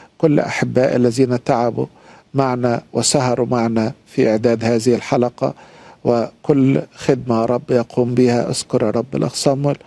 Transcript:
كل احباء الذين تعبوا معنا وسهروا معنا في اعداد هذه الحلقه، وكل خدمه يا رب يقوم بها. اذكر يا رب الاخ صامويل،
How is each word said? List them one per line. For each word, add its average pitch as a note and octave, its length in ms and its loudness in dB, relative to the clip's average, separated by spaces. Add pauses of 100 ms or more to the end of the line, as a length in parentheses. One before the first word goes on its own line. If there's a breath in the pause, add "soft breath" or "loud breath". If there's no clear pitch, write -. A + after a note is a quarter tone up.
(180 loud breath)
كل D3+ 220 2
احباء B2 560 0
الذين B2 480 0
تعبوا A#2+ 420 -2 (480 loud breath)
معنا B2 480 0 (100)
وسهروا B2 540 0
معنا A2+ 460 0 (140)
في C3 240 0
اعداد A2+ 340 0
هذه A#2 300 2
الحلقه، B2 600 -2 (500 loud breath)
وكل C3 800 0 (120)
خدمه B2 460 0
يا A2+ 40 0
رب B2 260 -2
يقوم B2 440 0
بها. A#2+ 360 2
اذكر - 320 -2
يا G#2+ 80 0
رب A#2 260 -4
الاخ - 180 -2
صامويل، C#3+ 420 0 (100)